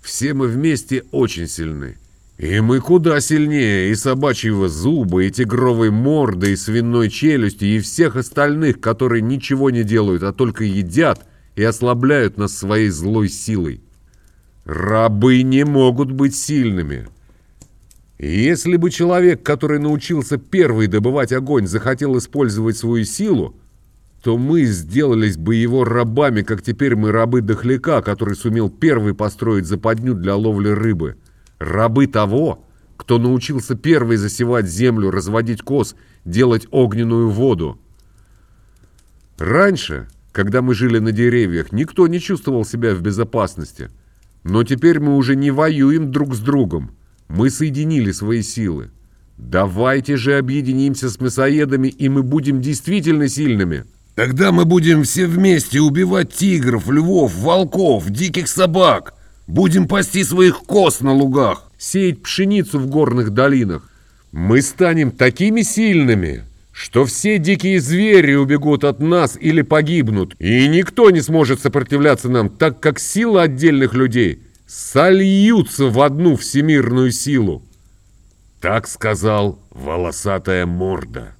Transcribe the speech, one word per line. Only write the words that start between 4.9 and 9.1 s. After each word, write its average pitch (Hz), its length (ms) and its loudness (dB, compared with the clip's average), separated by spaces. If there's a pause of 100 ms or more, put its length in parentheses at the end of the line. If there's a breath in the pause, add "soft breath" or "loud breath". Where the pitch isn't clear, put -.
и 95 80 -2
тигровой 120 600 0
морды, 110 640 0
и - 20 0
свиной 117 540 -2
челюсти, 123 560 -2
и 107 140 2
всех 151 360 -2
остальных, 143 680 -2
которые 117 400 0